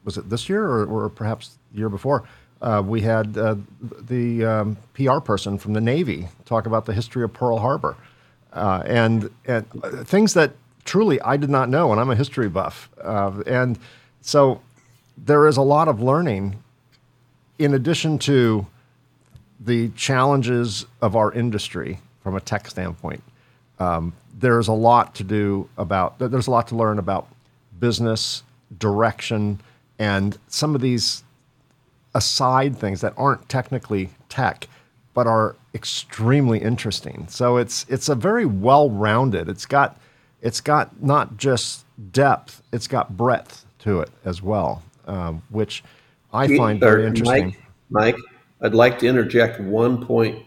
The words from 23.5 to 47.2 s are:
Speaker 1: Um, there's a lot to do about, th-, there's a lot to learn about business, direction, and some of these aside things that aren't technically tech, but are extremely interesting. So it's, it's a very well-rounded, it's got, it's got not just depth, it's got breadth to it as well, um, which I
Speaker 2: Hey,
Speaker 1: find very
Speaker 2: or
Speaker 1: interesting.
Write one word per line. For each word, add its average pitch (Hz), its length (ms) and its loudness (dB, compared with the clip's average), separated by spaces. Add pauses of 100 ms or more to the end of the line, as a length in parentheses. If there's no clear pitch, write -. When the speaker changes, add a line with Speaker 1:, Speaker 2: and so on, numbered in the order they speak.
Speaker 1:
Um, 85 360 -2 (240)
there's 117 300 2
a 113 40 2
lot 117 440 4
to 104 80 -8
do 101 520 -2
about, 92 420 -2
th-, 123 120 -4
there's 127 180 -2
a - 20 -4
lot 120 180 2
to 120 60 -8
learn 110 240 0
about 95 300 -4 (500)
business, 113 640 -2 (360)
direction, 104 840 0 (380)
and 101 380 -2 (120)
some 151 260 -2
of 131 60 -2
these 123 420 -2 (920)
aside 131 600 0
things 98 260 -4
that 107 140 -4
aren't 131 320 -2
technically 107 600 -4 (180)
tech, - 380 -4 (480)
but 120 120 2
are 110 280 2 (200)
extremely 120 840 0
interesting. - 680 -6
So 123 300 2
it's, - 300 -4
it's 131 200 -4
a 147 60 2
very 202 300 0
well-rounded, 107 1040 2
it's - 180 -10
got, - 340 0 (420)
it's - 180 -4
got - 420 -2
not 135 340 0
just - 480 -2 (280)
depth, - 500 0 (100)
it's 117 160 -6
got 113 280 -4
breadth - 480 -2 (160)
to 95 200 0
it 76 100 -8 (140)
as 92 180 -8
well, 90 400 -2 (240)
um, 82 440 -8
which 107 340 -6 (480)
I 131 140 0
Speaker 2:
Hey, 143 100 2
Speaker 1:
find 110 240 2
very 110 240 6
Speaker 2:
or - 20 0
Speaker 1:
interesting. 113 500 0 (340)